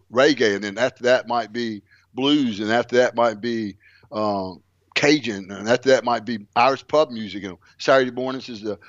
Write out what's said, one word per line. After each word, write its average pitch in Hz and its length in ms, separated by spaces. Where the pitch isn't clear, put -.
reggae, 123 420
and 101 80
then 101 140
after 120 260
that 120 240
might 117 240
be 113 300
blues, 131 440
and 107 120
after 120 260
that 123 180
might 117 240
be, 110 380
um, 98 500
Cajun, 113 560
and 101 180
after 127 200
that 127 140
might 117 220
be 113 140
Irish 127 320
pub 151 240
music. 104 320
You 98 60
know, 90 100
Saturday 131 340
mornings 127 380
is 110 120
the 104 160